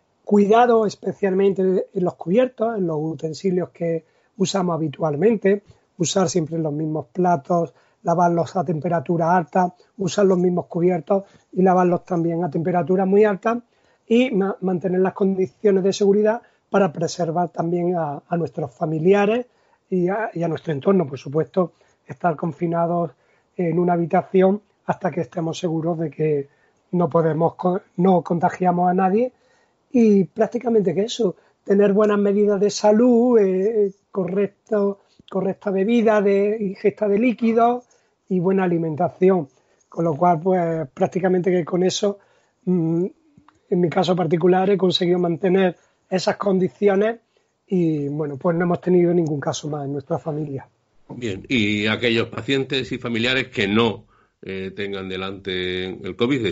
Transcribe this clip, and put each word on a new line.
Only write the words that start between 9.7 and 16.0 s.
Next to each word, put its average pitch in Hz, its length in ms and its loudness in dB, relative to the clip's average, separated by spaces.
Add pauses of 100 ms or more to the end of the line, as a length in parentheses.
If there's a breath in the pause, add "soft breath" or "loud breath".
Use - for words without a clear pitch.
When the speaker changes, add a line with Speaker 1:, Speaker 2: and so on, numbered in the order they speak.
Speaker 1:
usar 202 280 0
los 185 120 4
mismos 180 300 0
cubiertos 180 580 -2 (260 soft breath)
y 185 100 -2
lavarlos 180 440 2
también 170 400 -2
a 170 40 -6
temperatura 175 560 0
muy 202 200 4
alta 220 360 -2 (460)
y 247 240 2
ma-, 196 300 0
mantener 185 400 -2
las 185 120 0
condiciones 190 720 0
de 196 80 2
seguridad 208 500 2 (280 soft breath)